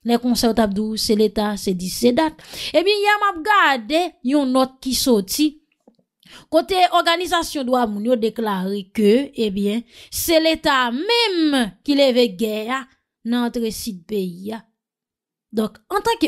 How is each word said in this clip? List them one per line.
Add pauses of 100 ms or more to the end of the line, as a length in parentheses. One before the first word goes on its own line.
les
conseils
t'as
dit,
c'est
l'État,
c'est
dit,
c'est
date. (400)
Eh
bien,
y
a
m'a
gardé,
yon
note
qui
sorti. (880)
Côté (160)
organisation
droit
moun,
yo
déclaré
que,
eh
bien, (260)
c'est
l'État
même (120)
qui
lève
guerre (360)
dans
notre
site
pays. (1000)
Donc, (100)
en
tant (160)